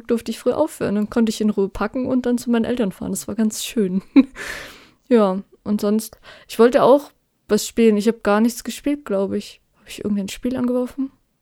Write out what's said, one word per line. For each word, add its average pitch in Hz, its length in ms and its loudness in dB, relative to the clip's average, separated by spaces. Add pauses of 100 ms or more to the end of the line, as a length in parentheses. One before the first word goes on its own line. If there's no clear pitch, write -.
durfte 226 240 -2
ich 220 80 -8
früh 247 140 0
aufhören, - 420 -2
dann 208 160 -2
konnte 233 180 2
ich 220 140 -2
in 214 80 2
Ruhe 196 180 0
packen 254 380 -6
und 254 180 0
dann 247 140 0
zu 240 120 -10
meinen 233 140 2
Eltern 233 280 -2
fahren. - 180 -8
Das 196 180 -8
war 208 60 -6
ganz 220 280 -2
schön. 190 380 -2 (140)
<laughs> 269 120 6 (840)
Ja, 196 320 4 (220)
und 208 180 -2
sonst, 214 340 -2 (320)
ich - 100 -6
wollte 240 240 6
auch 285 280 6 (360)
was 208 200 0
spielen. 220 320 4
Ich 208 100 0
hab 226 140 -2
gar 208 180 2
nichts 240 240 0
gespielt, 285 400 -6
glaub 196 280 -2
ich. - 280 -8 (200)
Hab - 80 -20
ich - 160 -14
irgendein 202 260 -4
Spiel 254 260 -6
angeworfen? 254 540 -4 (320)